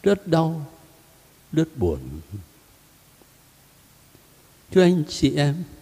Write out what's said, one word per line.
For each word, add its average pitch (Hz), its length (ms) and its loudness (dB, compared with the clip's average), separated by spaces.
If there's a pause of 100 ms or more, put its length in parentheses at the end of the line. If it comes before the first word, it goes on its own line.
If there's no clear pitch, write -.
rất 202 240 0
đau, 160 400 0 (840)
rất - 260 -2
buồn. 85 200 -2 (2750)
Thưa 185 100 6
anh 175 260 4
chị 139 280 0
em 143 180 2 (280)